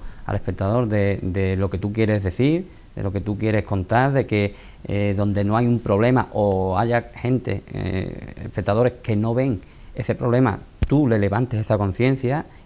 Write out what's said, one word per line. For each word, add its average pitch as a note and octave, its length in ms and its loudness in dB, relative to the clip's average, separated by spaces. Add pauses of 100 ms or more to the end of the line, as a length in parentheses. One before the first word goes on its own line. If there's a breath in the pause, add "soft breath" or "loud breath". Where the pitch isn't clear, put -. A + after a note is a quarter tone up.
(260 loud breath)
al G2+ 100 -2
espectador, G2 520 0
de, G2+ 340 2
de F#2+ 340 0
lo F#2+ 140 0
que F#2+ 80 -4
tú G2+ 160 -4
quieres G#2+ 300 2
decir, D#3 440 0 (280 loud breath)
de - 80 -6
lo F#2+ 80 -2
que G2 100 -2
tú G2+ 160 -4
quieres G#2+ 260 0
contar, A2 480 0
de C3+ 140 2
que, G#2 300 0 (300 loud breath)
eh, G2+ 300 0
donde G2+ 280 0
no G#2 120 2
hay A#2+ 120 2
un A#2+ 120 2
problema A2+ 540 2
o F#2+ 440 2
haya A#2 380 0
gente, A#2 560 -2
eh, F#2 640 -6 (100)
espectadores G#2+ 500 0 (100)
que A2 120 0
no A2+ 180 0
ven B2+ 280 0 (340 loud breath)
ese - 200 -4
problema, B2 440 2 (280)
tú C#3 200 4
le A2+ 120 4
levantes G#2+ 420 0
esa G#2+ 160 2
conciencia B2 680 0 (200 loud breath)